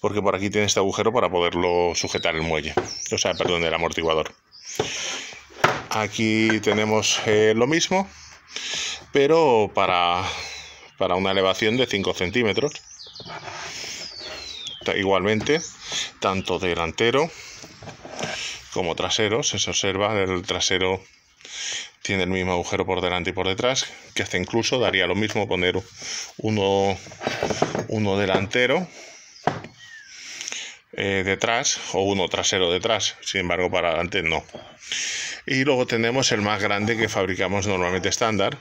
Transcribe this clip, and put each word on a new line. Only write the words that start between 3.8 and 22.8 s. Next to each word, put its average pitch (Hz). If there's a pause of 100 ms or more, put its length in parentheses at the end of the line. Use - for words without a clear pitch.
Aquí 110
tenemos, 107
eh, 107
lo 120
mismo, 170 (1040)
pero 139
para, 90 (760)
para 90
una 95
elevación 98
de 131
cinco 92
centímetros. 113 (2000)
Ta-, 90
igualmente, 98 (600)
tanto 95
delantero 95 (1400)
como 85
trasero, 107
se 110 (120)
observa, 101
el 92
trasero 92 (1000)
tiene 95
el 90
mismo 92
agujero 90